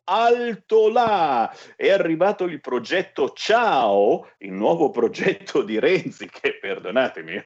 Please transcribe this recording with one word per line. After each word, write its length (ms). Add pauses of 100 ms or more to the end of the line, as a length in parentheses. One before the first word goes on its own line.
alto 840
là. 640 (220)
È 160
arrivato 540
il 160
progetto 720
Ciao, 960 (100)
il 140
nuovo 380
progetto 720
di 180
Renzi, 500
che 300
perdonatemi, 720
io 140